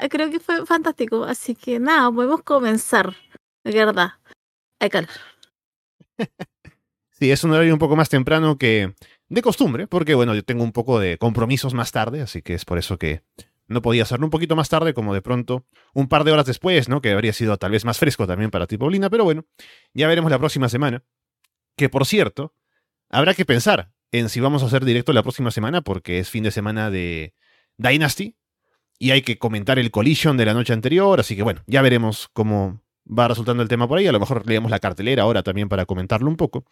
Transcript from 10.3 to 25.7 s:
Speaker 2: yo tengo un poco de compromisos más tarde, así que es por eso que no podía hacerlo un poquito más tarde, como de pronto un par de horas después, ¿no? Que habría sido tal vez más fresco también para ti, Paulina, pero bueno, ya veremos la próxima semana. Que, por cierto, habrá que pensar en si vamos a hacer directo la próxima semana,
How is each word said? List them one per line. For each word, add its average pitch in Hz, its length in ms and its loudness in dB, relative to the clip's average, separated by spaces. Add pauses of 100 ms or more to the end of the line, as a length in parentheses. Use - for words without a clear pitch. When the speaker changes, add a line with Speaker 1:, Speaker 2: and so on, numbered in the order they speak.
Speaker 2:
yo 104 80 -2
tengo 120 200 -2
un 117 80 -2
poco 117 280 0
de 90 180 0
compromisos 117 560 0
más 120 180 -4
tarde, 117 300 -2
así 104 220 -10
que 87 100 -6
es - 100 -6
por 90 140 -4
eso 85 220 -4
que 78 240 -4 (440)
no 117 140 -4
podía 117 220 2
hacerlo 127 240 -2
un - 20 -6
poquito 160 260 -2
más 156 140 0
tarde, 165 240 0
como 107 220 -4
de 95 80 -4
pronto 123 420 -4 (300)
un 135 140 0
par 151 160 0
de 156 60 2
horas 151 140 2
después, 139 440 -2
¿no? 139 120 -2
Que 120 80 -2
habría 107 240 0
sido 107 240 -2
tal 95 140 -4
vez 107 140 0
más 117 120 -4
fresco 127 300 0
también 101 240 -4
para 87 160 -4
ti, 107 100 -6
Paulina, 190 320 -2
pero 226 140 0
bueno, 160 220 0 (500)
ya 147 120 0
veremos 165 220 2
la 139 80 2
próxima 135 320 -2
semana. 123 320 -2 (720)
Que, 139 140 2
por 135 160 0
cierto, 156 480 0 (560)
habrá 156 240 4
que 185 120 0
pensar 131 460 2 (200)
en 117 180 0
si 123 100 -4
vamos 135 220 2
a 131 60 2
hacer 131 180 2
directo 120 260 2
la 113 120 6
próxima 123 260 -4
semana, 127 320 -2